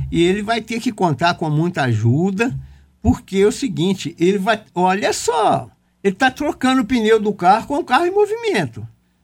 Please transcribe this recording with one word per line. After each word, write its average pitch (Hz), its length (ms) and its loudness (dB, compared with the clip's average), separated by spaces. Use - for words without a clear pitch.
E 165 100 0
ele 190 220 2
vai 226 180 -2
ter 226 180 -6
que 226 120 -4
contar 170 420 0
com 165 160 -4
muita 160 340 0
ajuda, 147 720 0
porque 220 360 -2
é 196 100 6
o 214 40 2
seguinte, 185 680 -4
ele 190 180 2
vai, 208 260 -2
olha 190 360 0
só, 320 580 0
ele 190 120 0
tá 262 140 2
trocando 262 520 -2
o - 40 -4
pneu 220 340 2
do 208 140 -2
carro 208 320 4
com 285 120 -4
o 339 60 -2
carro 302 220 0
em 359 60 0
movimento. 392 760 -2